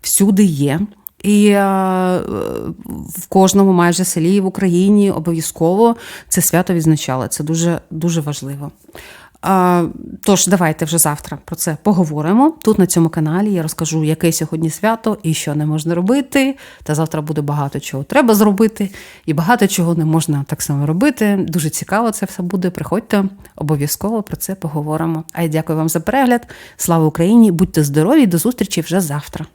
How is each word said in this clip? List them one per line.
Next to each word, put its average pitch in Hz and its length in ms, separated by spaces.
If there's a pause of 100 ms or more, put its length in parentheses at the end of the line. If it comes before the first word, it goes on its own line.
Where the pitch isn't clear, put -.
всюди 196 420
є. 143 360 (420)
І, 208 240
е, 202 140 (1500)
в - 200
кожному 190 440
майже 175 320
селі 180 360
в 190 60
Україні 196 640
обов'язково 170 840 (320)
це - 120
свято 180 340
відзначали. 151 540
Це - 160
дуже, 165 360 (100)
дуже 165 300
важливо. 143 500 (720)
А, 180 420 (400)
тож, 190 220
давайте 175 380
вже 160 140
завтра 147 460
про 165 120
це 156 260
поговоримо. 185 800
Тут, 214 160
на 185 80
цьому 165 220
каналі, 170 440
я 175 100
розкажу, 156 420
яке 160 280
сьогодні 160 380
свято 220 520
і 160 120
що 151 200
не 151 120
можна 156 280
робити. 269 640 (260)
Та 151 120
завтра 156 280
буде 151 180
багато 143 400
чого 135 240
треба 247 300
зробити, 208 560 (360)
і 160 80
багато 196 320
чого 170 280
не 165 100
можна 156 440
так - 140
само 143 240
робити. 202 600
Дуже 160 220
цікаво 220 400
це 208 160
все - 160
буде. 180 280
Приходьте, 196 540 (320)
обов'язково 156 680
про - 140
це - 180
поговоримо. 160 800
А 170 100
я 165 60
дякую 156 300
вам 160 100
за 170 120
перегляд. 240 480 (280)
Слава 165 300
Україні! 196 460
Будьте 170 320
здорові! 170 420
До 170 120
зустрічі 226 420
вже 165 200
завтра! 147 540